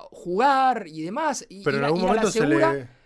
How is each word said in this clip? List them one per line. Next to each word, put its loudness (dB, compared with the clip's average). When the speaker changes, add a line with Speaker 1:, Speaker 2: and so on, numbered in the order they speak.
Speaker 1:
jugar 0
y -12
demás, -4
y -20
Speaker 2:
Pero 0
en -2
Speaker 1:
ir 0
a, 0
Speaker 2:
algún 0
Speaker 1:
ir 2
a 2
la 2
Speaker 2:
momento 0
se -2
Speaker 1:
segura, 2
Speaker 2:
le -8